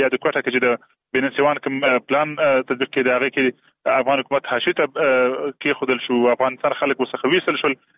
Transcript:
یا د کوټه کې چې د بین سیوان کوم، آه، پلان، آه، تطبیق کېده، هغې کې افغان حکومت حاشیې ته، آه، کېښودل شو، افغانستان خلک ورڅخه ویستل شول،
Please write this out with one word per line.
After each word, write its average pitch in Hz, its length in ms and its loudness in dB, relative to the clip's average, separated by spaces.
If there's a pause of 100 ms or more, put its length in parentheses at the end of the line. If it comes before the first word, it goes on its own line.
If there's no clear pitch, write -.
یا 131 60 4
د 127 140 -2
کوټه 147 180 -2
کې 123 120 -4
چې 127 120 0
د - 20 4 (460)
بین 131 160 0
سیوان 143 340 2
کوم، 135 200 -4
آه، 127 240 2
پلان، 147 220 0 (100)
آه، 135 220 4
تطبیق 127 340 -4
کېده، 127 220 2
هغې 131 180 0
کې 135 100 2 (400)
افغان 135 340 2
حکومت 135 260 -2
حاشیې 127 320 -2
ته، 165 60 2
آه، 135 680 0 (100)
کېښودل 131 440 -2
شو، 123 120 0 (180)
افغانستان 127 380 0
خلک 139 240 -2
ورڅخه 123 300 -4
ویستل 156 340 0
شول، 143 120 2 (240)